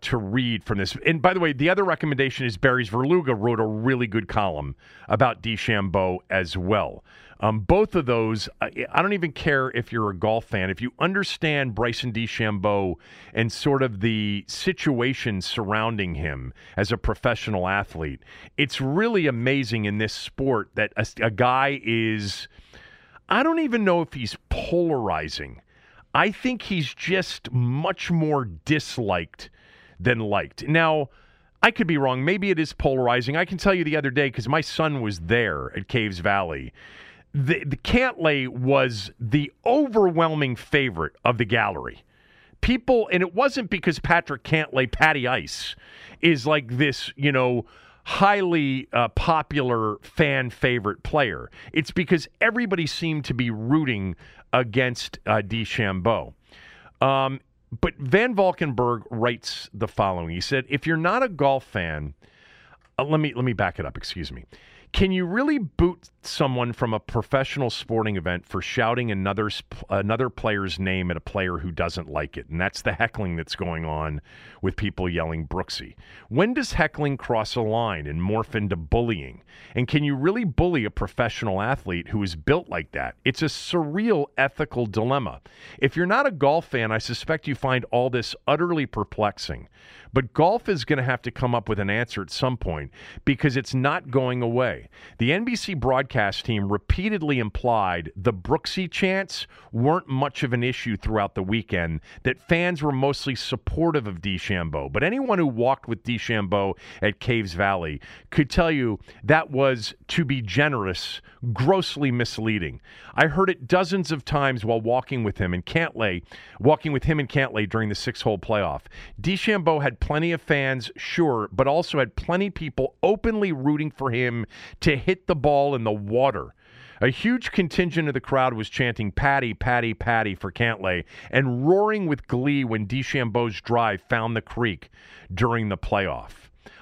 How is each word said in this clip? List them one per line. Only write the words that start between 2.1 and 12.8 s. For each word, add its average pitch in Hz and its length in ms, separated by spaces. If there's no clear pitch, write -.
is 107 100
Barry's 127 320
Verluga 131 460
wrote 110 260
a 110 60
really 120 400
good 107 200
column 76 480
about 110 360
DeChambeau 98 800
as 92 260
well. 90 480
Um, 110 180
both 196 340
of 160 100
those, 113 460
I, - 100
I - 80
don't 202 140
even 170 180
care 135 380
if 120 200
you're 110 200
a 98 40
golf 107 300
fan. 95 240
If 95 140
you 123 160
understand 156 760
Bryson 120 380
DeChambeau 104 840